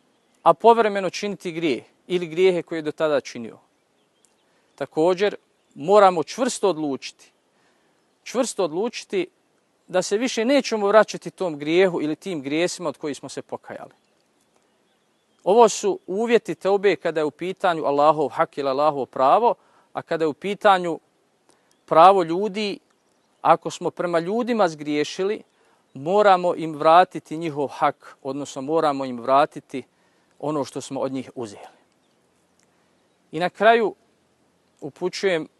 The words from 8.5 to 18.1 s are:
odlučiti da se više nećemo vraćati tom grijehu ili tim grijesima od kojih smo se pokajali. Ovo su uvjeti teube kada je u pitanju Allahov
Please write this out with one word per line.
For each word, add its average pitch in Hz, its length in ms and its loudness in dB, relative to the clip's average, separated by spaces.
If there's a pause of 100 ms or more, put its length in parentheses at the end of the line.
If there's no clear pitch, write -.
odlučiti 185 640 -6 (600)
da 180 140 -2
se 202 160 -4
više 233 280 -2
nećemo 226 420 0
vraćati 202 440 4
tom 160 280 -8
grijehu 165 420 2
ili 151 140 -4
tim 175 260 -10
grijesima 160 480 -4
od 135 80 -12
kojih 147 200 -8
smo 139 120 -18
se - 120 -14
pokajali. - 500 -16 (1500)
Ovo 214 260 6
su 185 380 -4
uvjeti 208 480 -2
teube 196 400 0
kada 160 240 -4
je 156 60 -2
u 147 60 -4
pitanju 175 540 -4
Allahov 147 440 2